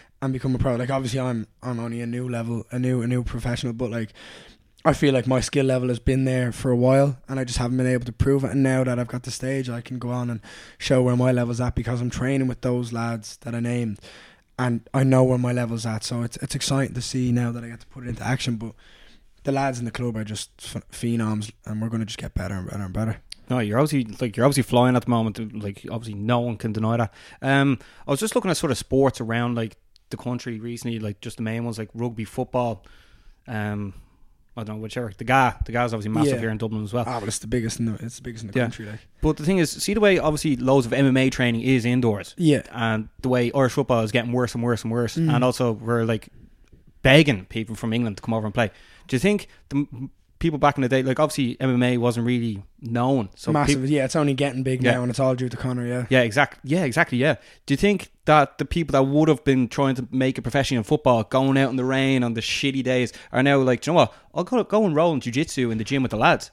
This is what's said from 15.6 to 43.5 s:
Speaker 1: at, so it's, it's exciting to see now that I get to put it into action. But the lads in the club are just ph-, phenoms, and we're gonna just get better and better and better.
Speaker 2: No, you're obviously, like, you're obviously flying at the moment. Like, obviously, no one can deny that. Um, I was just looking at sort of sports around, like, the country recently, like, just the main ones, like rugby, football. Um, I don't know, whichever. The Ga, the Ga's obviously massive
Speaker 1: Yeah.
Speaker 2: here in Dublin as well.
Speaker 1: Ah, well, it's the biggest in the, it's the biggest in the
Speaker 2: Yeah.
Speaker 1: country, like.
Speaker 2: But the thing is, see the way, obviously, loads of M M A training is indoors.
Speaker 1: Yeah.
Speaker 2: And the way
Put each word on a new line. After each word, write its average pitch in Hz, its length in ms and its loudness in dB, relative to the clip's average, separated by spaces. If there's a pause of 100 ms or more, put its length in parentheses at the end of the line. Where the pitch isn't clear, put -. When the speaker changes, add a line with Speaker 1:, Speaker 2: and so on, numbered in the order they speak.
Speaker 1:
at, 110 180 -4
so 120 180 -4
it's, 120 160 -6
it's - 180 -8
exciting 135 380 -2
to 127 80 -6
see 127 300 -2
now 120 200 2
that 117 120 -10
I 117 60 -14
get 117 120 -16
to - 60 -20
put 127 180 -16
it 123 40 -8
into 117 140 -8
action. 123 340 -2
But 110 160 -10 (680)
the 143 80 -2
lads 135 280 -2
in 120 60 -6
the 113 60 -6
club 120 240 -4
are 110 80 -4
just 104 340 -10
ph-, - 340 -12
phenoms, 110 600 -2 (140)
and 107 160 -6
we're 113 80 -4
gonna 113 160 -4
just - 140 -12
get - 160 -10
better 92 200 -6
and 92 140 -8
better 104 140 -6
and 92 100 -8
better. 107 240 -4 (320)
Speaker 2:
No, 127 100 0
you're 107 200 0
obviously, 139 420 0
like, 117 160 -2
you're 117 80 4
obviously 139 180 4
flying 123 320 4
at 120 80 2
the - 60 -4
moment. 113 520 -2
Like, 101 300 -10
obviously, 113 280 -8
no 117 200 2
one 120 180 -4
can 110 160 -4
deny 110 240 0
that. 120 160 -2 (280)
Um, 139 380 2 (280)
I 135 40 -4
was 139 80 0
just 220 140 -2
looking 214 160 0
at 160 80 0
sort 156 140 0
of 113 60 0
sports 135 440 0
around, 120 340 -2
like, 113 220 -6 (320)
the 117 80 -10
country 123 420 -8
recently, 117 400 -8
like, 104 220 -8
just 113 160 -10
the 117 60 -6
main 113 200 -4
ones, 117 140 -6
like 110 160 -8
rugby, 117 320 -6
football. 120 600 -4 (640)
Um, 104 460 -6 (640)
I 113 60 -10
don't 107 140 -10
know, 107 40 -10
whichever. 110 340 -8
The - 100 -12
Ga, 127 300 4 (100)
the 113 80 -6
Ga's 120 200 0
obviously 110 180 -4
massive 143 240 2
Speaker 1:
Yeah. 120 40 -4
Speaker 2:
here 113 100 -2
in 110 80 -2
Dublin 107 260 -4
as 101 100 -6
well. 120 120 0
Speaker 1:
Ah, - 140 -4
well, 104 80 -6
it's 107 120 -4
the - 80 -12
biggest 113 320 -2
in 117 60 0
the, 110 80 -2 (100)
it's 117 120 -10
the - 80 -18
biggest 113 220 -12
in 98 60 -12
the 113 60 -2
Speaker 2:
Yeah. 127 80 4
Speaker 1:
country, 117 200 -6
like. 107 140 -12 (220)
Speaker 2:
But 151 160 2
the 156 60 -10
thing 185 160 2
is, 160 100 2
see - 240 -4
the 226 60 0
way, 202 180 6
obviously, 147 380 0
loads 131 320 4
of 113 60 -2
M 139 120 4
M 131 120 4
A 131 120 4
training 120 320 0
is 123 240 2
indoors. 120 520 0
Speaker 1:
Yeah. 151 340 4
Speaker 2:
And 113 380 -2 (120)
the 131 80 -2
way 123 240 2